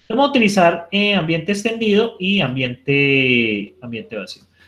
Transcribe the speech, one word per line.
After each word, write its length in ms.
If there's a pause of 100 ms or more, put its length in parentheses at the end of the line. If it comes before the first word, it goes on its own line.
Vamos 180
a 40
utilizar, 600
eh, 240
ambiente 380
extendido 640
y 220
ambiente, 1400
ambiente 360
vacío. 260 (240)